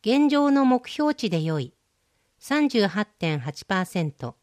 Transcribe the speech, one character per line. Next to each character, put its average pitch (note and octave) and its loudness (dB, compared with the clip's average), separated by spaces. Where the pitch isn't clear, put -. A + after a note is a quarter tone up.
現 C#4 2
状 C#4+ 2
の C#4 4
目 B3+ 2
標 D4+ -2
値 A#3+ -4
で E3 -2
良 D#3+ -2
い、 B2+ -8
三 D4 0
十 G#3 2
八 F#3+ -2
点 D#3+ -4
八 C#3 -10
パ F#3 -2
ー - -2
セ F3 -6
ン D3+ -4
ト。 A#2+ -12